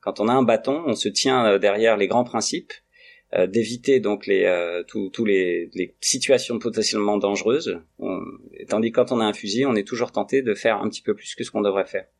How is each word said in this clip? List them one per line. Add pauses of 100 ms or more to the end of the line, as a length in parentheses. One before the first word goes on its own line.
Quand
on
a
un
bâton,
on
se
tient,
euh,
derrière
les
grands
principes, (640)
euh,
d'éviter
donc
les,
euh,
tous,
tous
les,
les
situations
potentiellement
dangereuses. (200)
On... (500)
tandis
que
quand
on
a
un
fusil,
on
est
toujours
tenté
de
faire
un
petit
peu
plus
que
ce
qu'on
devrait
faire. (140)